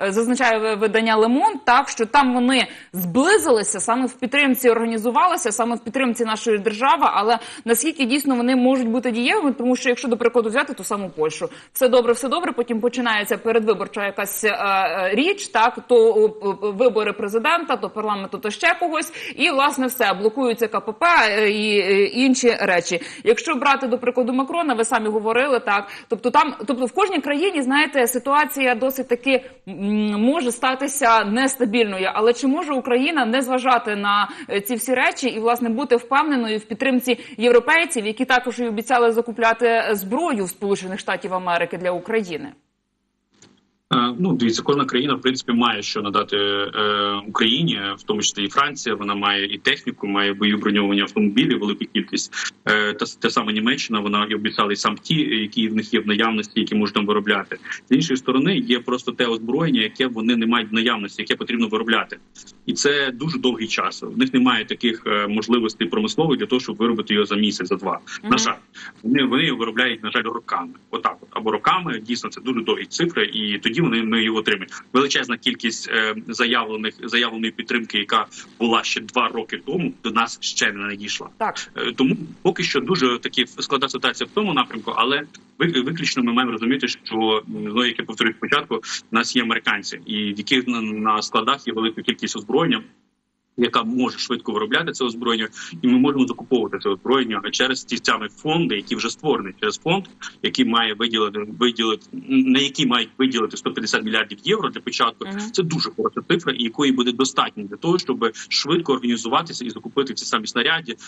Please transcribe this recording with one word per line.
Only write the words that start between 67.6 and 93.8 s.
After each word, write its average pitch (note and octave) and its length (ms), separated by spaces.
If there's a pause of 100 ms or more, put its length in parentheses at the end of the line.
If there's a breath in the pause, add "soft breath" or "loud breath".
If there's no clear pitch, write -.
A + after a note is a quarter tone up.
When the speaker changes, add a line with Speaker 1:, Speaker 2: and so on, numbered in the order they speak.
Speaker 2:
за G2 80
два. F#2 240 (220 loud breath)
Speaker 1:
Мгм. G#3+ 100
Speaker 2:
На B3 60
жаль, - 200 (440 loud breath)
вони, C3 220
вони B2+ 200
його C3 140
виробляють, A2+ 440
на G#2+ 80
жаль, A#2+ 120
роками. A2+ 500 (180)
Отак A2+ 300
от. - 100
Або A2 200
роками, D3 500
дійсно, A2+ 300
це - 100
дуже A#2 200
довгі G2 240
цифри, D#3+ 400
і G#2 340
тоді A#2 240
вони, A2+ 200
ми A2+ 220
його A2 140
отримаємо. G#2 340 (200 loud breath)
Величезна C3 440
кількість, A#2 540
е, A2 240 (140)
заявлених, A2 760
заявленої A#2 500
підтримки, A#2 460
яка G#2 280 (340 loud breath)
була A2+ 220
ще - 180
два A#2 280
роки A2+ 380
тому, E3+ 260 (120)
до A#2 60
нас A2+ 300
ще - 320
не G2+ 140
надійшла. G#2 420 (100)
Speaker 1:
Так. - 380
Speaker 2:
Е, A#2 160
тому C3+ 240 (260)
поки - 200
що - 180
дуже C3 380
таки - 280
складна C3+ 420
ситуація - 440
в - 20
тому G3+ 200
напрямку, B2 420
але C3+ 260 (360)
ви-, D3+ 240
виключно D#3+ 400
ми A#2+ 100
маємо B2 200
розуміти, A#2+ 360
що, A2 600
ну, G#2+ 380
як A#2 120
я - 60
повторюю A2+ 340
спочатку, - 360 (380 loud breath)
в - 20
нас A#2 220
є B2 60
американці, A2+ 640
і G#2+ 260
в G2+ 60
яких B2+ 300
на, A#2+ 120
на G#2+ 420
складах A#2+ 440
є A2+ 60
велика A2 300
кількість - 340
озброєння, A#2+ 460 (760)
яка A#2+ 260